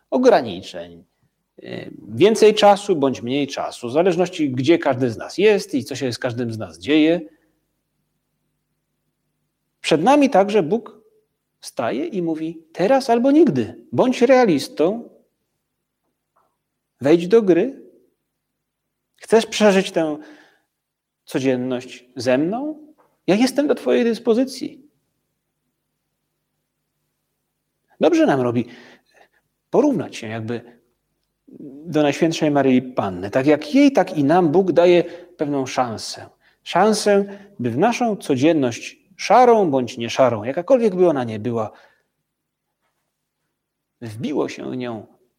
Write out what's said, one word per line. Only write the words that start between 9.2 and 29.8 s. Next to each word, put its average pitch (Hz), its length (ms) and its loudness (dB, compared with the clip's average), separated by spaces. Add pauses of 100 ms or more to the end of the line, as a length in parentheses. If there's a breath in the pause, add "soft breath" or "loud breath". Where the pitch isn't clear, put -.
przed 160 220 0
nami 277 260 4
także 202 340 0
Bóg 202 420 -6 (600)
wstaje 208 400 -6
i 220 160 -6
mówi: 160 420 -8 (100)
„Teraz 262 360 0
albo 240 220 2
nigdy. 180 600 2
Bądź 233 300 2
realistą. 220 880 2 (1900)
Wejdź 170 260 2
do 226 140 4
gry. 196 400 0 (1300)
Chcesz 220 300 2
przeżyć 196 460 2
tę 156 260 -4 (1080 loud breath)
codzienność 127 800 -4 (100)
ze 127 220 0
mną? 247 420 -4 (480)
Ja 185 80 2
jestem 262 320 0
do 247 80 0
twojej 247 280 0
dyspozycji”. 233 840 -4 (3250)
Dobrze 320 260 4
nam 139 160 0
robi 120 240 -2 (1040 loud breath)
porównać 202 460 0